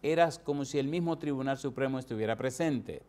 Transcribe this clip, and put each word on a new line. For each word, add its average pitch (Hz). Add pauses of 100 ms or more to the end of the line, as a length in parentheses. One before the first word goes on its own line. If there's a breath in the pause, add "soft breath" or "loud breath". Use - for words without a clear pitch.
era 160 (140)
como 143
si 147
el 135
mismo 170
Tribunal 135
Supremo 131
estuviera 110
presente. 127